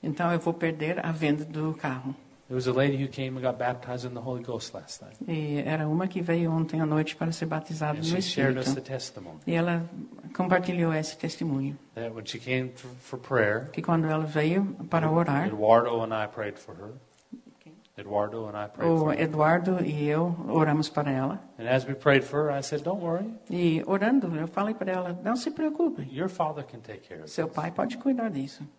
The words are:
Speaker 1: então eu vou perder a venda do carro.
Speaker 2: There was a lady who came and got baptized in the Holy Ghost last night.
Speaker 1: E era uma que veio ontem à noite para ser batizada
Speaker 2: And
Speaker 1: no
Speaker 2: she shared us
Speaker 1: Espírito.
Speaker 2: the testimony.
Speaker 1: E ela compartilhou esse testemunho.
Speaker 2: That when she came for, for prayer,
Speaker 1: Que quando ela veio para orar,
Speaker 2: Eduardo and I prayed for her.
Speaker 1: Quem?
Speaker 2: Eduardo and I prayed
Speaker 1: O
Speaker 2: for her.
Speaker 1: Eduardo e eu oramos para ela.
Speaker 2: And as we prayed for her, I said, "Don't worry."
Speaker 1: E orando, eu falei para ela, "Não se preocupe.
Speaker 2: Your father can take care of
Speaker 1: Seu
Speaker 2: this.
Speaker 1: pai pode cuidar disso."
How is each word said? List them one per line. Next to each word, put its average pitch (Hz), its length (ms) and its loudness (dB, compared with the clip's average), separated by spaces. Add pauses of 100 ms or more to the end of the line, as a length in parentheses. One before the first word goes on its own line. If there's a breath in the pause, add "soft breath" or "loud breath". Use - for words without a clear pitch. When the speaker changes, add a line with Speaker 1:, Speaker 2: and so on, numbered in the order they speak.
Speaker 1:
então 170 280 0
eu 170 80 2
vou 170 140 0
perder 165 520 -2
a 165 60 -2
venda 151 340 2
do 156 280 -4
carro. 131 400 -4 (340)
Speaker 2:
There 127 80 -6
was 127 120 0
a 127 40 2
lady 135 320 4
who 135 60 -2
came 131 280 -6
and 127 40 -6
got 127 180 0
baptized 123 500 -4
in 123 40 -10
the 123 80 -8
Holy 123 200 -6
Ghost 117 320 -8
last - 300 -14
night. 104 140 -18 (100)
Speaker 1:
E 151 380 -2
era 156 200 0
uma 165 220 0
que 180 140 -4
veio 170 280 2
ontem 160 300 0
à 160 60 2
noite 151 320 2
para 165 160 -2
ser 165 120 -4
batizada 156 520 -4
Speaker 2:
And 156 60 -6
Speaker 1:
no - 20 -2
Speaker 2:
she 175 160 0
shared 139 360 2
us 131 100 -2
Speaker 1:
Espírito. 135 200 -2
Speaker 2:
the 135 60 -6
testimony. 127 520 -10
Speaker 1:
E 170 80 0
ela 170 300 2 (500)
compartilhou 180 600 2
esse 156 240 -2
testemunho. 143 600 -2 (180)
Speaker 2:
That 113 180 -6
when 110 120 -12
she 120 140 -8
came 127 360 -2
for, - 140 -16 (120)
for - 180 -10
prayer, 117 520 2
Speaker 1:
Que - 100 -6
quando 160 260 4
ela 156 180 2
veio 156 380 2 (260)
para 160 220 2
orar, 165 360 2
Speaker 2:
Eduardo 113 540 6
and 110 120 -2 (100)
I 104 40 -4
prayed 104 300 -6
for - 180 -18
her. 101 160 -14 (680)
Speaker 1:
Quem? 156 140 -20 (240)
Speaker 2:
Eduardo 104 500 -2
and 104 100 -8
I 104 120 -6
prayed 165 240 2
Speaker 1:
O 165 40 6
Speaker 2:
for 156 160 4
her. - 80 -2
Speaker 1:
Eduardo 165 640 4
e 151 240 0
eu 165 260 2 (140)
oramos 151 400 4
para 143 240 0
ela. 135 300 -2 (180)
Speaker 2:
And 113 80 -4
as 127 180 4
we 139 100 -4
prayed 135 280 6
for 147 260 0
her, 139 80 0
I 139 60 -4
said, 147 180 -4
"Don't 180 220 -2
worry." 175 260 -2 (200)
Speaker 1:
E 175 360 2
orando, 202 520 2
eu 160 100 -2
falei 202 260 0
para 190 160 -4
ela, 180 320 -2
"Não 226 140 0
se 254 160 -4
preocupe. 302 580 0
Speaker 2:
Your 151 200 -2
father 151 340 -2
can 117 160 -16
take 107 300 -16
care 78 140 -12
of 76 60 -14
Speaker 1:
Seu - 180 -2
Speaker 2:
this. - 100 -8
Speaker 1:
pai 156 140 -4
pode 233 260 -2
cuidar 247 320 0
disso." 139 340 -6 (160)